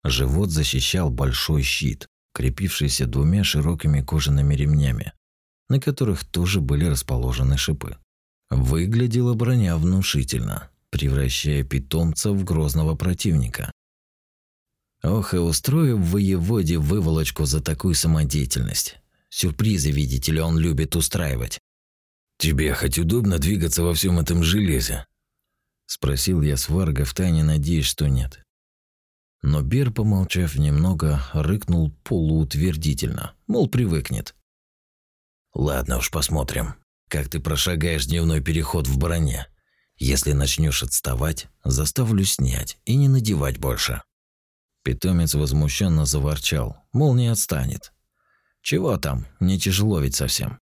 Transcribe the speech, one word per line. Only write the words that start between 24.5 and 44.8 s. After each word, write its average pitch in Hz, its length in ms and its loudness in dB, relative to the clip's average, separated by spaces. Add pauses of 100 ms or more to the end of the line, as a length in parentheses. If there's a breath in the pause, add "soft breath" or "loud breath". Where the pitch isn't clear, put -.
спросил 71 560 -2
я 71 140 2
Сварга, 76 480 0
втайне 82 400 0
надеясь, 76 420 2
что 73 220 -2
нет. 64 360 -2 (1000)
Но 73 200 0
Бер, 123 280 0
помолчав 92 680 0
немного, 73 680 2 (100)
рыкнул 80 600 0 (120)
полуутвердительно, 78 1300 0 (120)
мол, - 220 2
привыкнет. 80 640 -2 (1200)
«Ладно 65 440 -2
уж, - 120 -4
посмотрим, 67 640 -4 (340)
как 71 200 -4
ты 80 120 -6
прошагаешь 78 640 -2
дневной 80 340 2
переход 80 460 -2
в 67 120 0
броне. 82 480 0 (500)
Если 67 360 0
начнешь 69 500 0
отставать, 64 640 -4 (160)
заставлю 95 600 0
снять 64 600 -2
и 113 100 0
не 139 140 6
надевать 101 500 2
больше». 62 440 -4 (800)